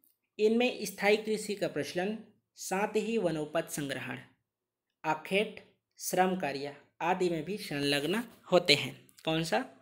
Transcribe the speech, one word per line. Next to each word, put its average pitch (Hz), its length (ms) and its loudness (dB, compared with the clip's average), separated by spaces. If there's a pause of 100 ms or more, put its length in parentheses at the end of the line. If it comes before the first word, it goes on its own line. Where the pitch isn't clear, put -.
(380)
इनमें 226 460 4
स्थायी 202 340 2
कृषि 214 360 -4
का 175 140 -2
प्रचलन, 180 480 -4 (420)
साथ 208 380 -2
ही 220 220 0
वनोपज 160 520 0
संग्रहण, 127 480 -6 (840)
आखेट, 190 560 0 (400)
श्रम 185 360 2
कार्य 143 380 -6 (280)
आदि 180 280 2
में 160 140 -2
भी 202 140 -6
संलग्न 143 640 0 (300)
होते 180 220 6
हैं। 127 260 -2 (240)
कौन 160 200 0
सा? 226 200 0 (180)